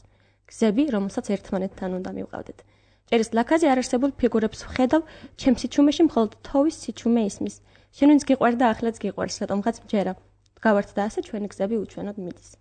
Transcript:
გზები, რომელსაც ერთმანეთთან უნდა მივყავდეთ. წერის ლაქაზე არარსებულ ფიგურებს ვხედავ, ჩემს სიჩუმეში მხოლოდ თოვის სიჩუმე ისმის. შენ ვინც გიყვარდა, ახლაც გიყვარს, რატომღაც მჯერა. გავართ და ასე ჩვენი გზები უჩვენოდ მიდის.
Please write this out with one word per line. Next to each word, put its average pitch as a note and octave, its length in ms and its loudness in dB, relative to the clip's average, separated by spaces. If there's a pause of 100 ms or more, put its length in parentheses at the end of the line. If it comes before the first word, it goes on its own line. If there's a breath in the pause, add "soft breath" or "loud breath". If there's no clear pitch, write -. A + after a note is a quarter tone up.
(500)
გზები, A3 360 0
რომელსაც G#3 420 -4
ერთმანეთთან F#3+ 680 -6
უნდა F#3 180 -8
მივყავდეთ. - 480 -12 (520)
წერის A3+ 200 2
ლაქაზე D#4 380 2
არარსებულ B3+ 440 0
ფიგურებს A3 500 -2
ვხედავ, C4 380 0 (300 loud breath)
ჩემს - 300 0
სიჩუმეში C#4+ 420 2
მხოლოდ A3+ 360 2
თოვის C#4+ 360 0
სიჩუმე A#3 480 -2
ისმის. G#3 320 -6 (420 soft breath)
შენ C#4+ 120 6
ვინც D4 160 6
გიყვარდა, A#3+ 400 2
ახლაც A3+ 320 0
გიყვარს, G3 400 -6
რატომღაც G3+ 400 -2
მჯერა. F#3 360 -2 (500)
გავართ G3+ 260 2
და - 140 -4
ასე A3 180 -6
ჩვენი G#3 260 -8
გზები G3 300 -4
უჩვენოდ G3+ 400 -8
მიდის. F3+ 320 -14 (120)